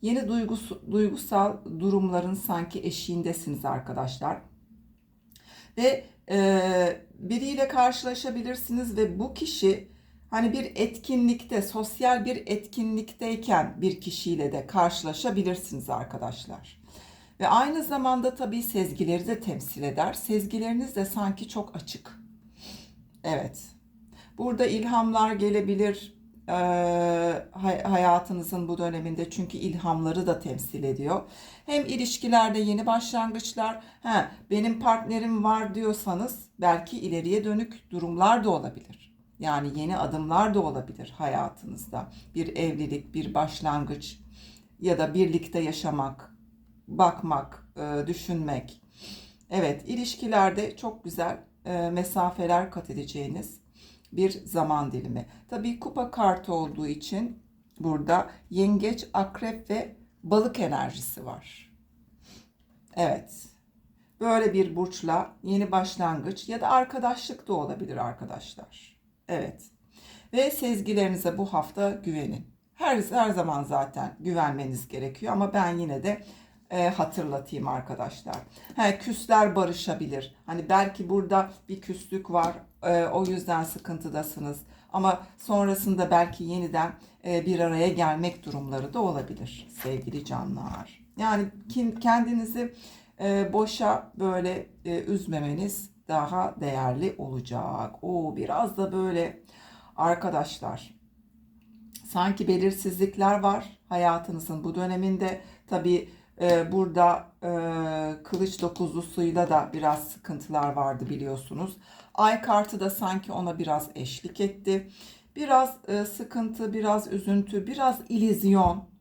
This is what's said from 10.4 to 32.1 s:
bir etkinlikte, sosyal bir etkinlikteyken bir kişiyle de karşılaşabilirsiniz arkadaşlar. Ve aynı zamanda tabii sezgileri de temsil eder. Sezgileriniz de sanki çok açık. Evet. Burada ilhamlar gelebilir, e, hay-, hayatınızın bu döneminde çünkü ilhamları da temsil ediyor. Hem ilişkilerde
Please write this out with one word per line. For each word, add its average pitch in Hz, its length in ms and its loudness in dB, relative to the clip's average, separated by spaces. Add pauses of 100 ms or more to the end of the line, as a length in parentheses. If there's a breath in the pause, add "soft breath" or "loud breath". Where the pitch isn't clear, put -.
bir 269 220 -4
etkinlikte, 240 840 2
sosyal 226 640 0
bir - 200 -4
etkinlikteyken 220 1400 -2
bir 185 200 0
kişiyle 165 500 -2
de 143 160 -6
karşılaşabilirsiniz 175 1200 0
arkadaşlar. - 920 -8 (580 loud breath)
Ve - 80 2
aynı 294 360 6
zamanda 254 520 0
tabii 233 280 -4
sezgileri 175 640 0
de 226 120 -2
temsil 135 440 -6
eder. 147 300 0
Sezgileriniz 226 840 -2
de 196 100 0
sanki 196 440 -4
çok - 260 -8
açık. - 440 -14 (1040 loud breath)
Evet. - 420 -4 (720 loud breath)
Burada 240 280 0
ilhamlar 226 680 2
gelebilir, 202 840 0 (300)
e, 170 60 -2 (960)
hay-, 190 320 0
hayatınızın 175 840 4
bu 170 100 -2
döneminde 165 520 -4
çünkü - 280 -6
ilhamları 165 680 0
da 165 120 2
temsil 135 440 -8
ediyor. 139 380 -2 (440 loud breath)
Hem 294 200 0
ilişkilerde 233 720 2